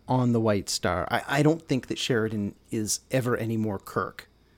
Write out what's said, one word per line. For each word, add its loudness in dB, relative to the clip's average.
on 4
the 4
White 2
Star. 0
I, 0
I 4
don't 4
think -2
that -6
Sheridan 0
is -2
ever 0
any -2
more -2
Kirk -6